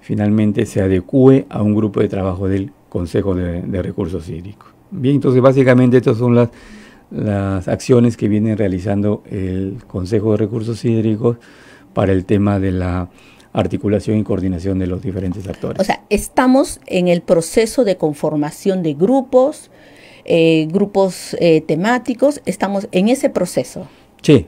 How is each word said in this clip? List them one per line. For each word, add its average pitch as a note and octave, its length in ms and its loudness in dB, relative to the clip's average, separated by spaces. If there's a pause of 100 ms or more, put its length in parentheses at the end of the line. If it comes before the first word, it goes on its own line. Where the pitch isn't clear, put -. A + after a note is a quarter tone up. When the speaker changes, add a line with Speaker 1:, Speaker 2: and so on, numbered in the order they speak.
Speaker 1:
finalmente G#2+ 640 0
se - 140 -4
adecúe B2+ 680 4
a - 140 -4
un G#2 140 2
grupo G#2+ 240 0
de G#2 80 2
trabajo F#2+ 400 -4
del G2 240 -2 (160)
Consejo F#2 480 -2
de, F2 260 -4
de F#2 200 -4
Recursos F2 460 -6
Hídricos. F2 400 -14 (220)
Bien, C#3+ 240 0
entonces B2+ 260 4
básicamente B2+ 580 6
estas A#2+ 180 2
son A#2+ 180 2
las, A#2+ 140 4 (640)
las G2 560 -2
acciones A#2+ 480 0
que A2 100 -4
viene G#2+ 300 0
realizando G2+ 720 -2
el F#2+ 460 -6 (100)
Consejo G#2 460 -2
de G#2 60 0
Recursos A2 460 -4
Hídricos A2+ 520 0 (580)
para G2 160 0
el F#2 140 0
tema G2+ 340 0
de F#2+ 140 -2
la F2+ 360 -4 (440)
articulación G#2 680 -2
y G#2+ 60 -2
coordinación F#2 560 -4
de F#2 80 -2
los F2+ 140 -6
diferentes F#2 440 -6
actores. - 320 -8
Speaker 2:
O G3 60 0
sea, - 260 -6
estamos B3+ 760 0
en F3+ 200 0
el F3 140 2
proceso A3 640 0
de F#3 120 0
conformación D3+ 840 -4
de D#3 120 -2
grupos, B3+ 760 0 (540)
eh, E3 480 2
grupos, G3 680 -2
eh, D#3+ 220 4
temáticos, A#3 840 -2
estamos G3 460 -4
en F#3+ 180 2
ese C4+ 220 0
proceso. - 560 -6 (380)
Speaker 1:
Sí, C3+ 240 4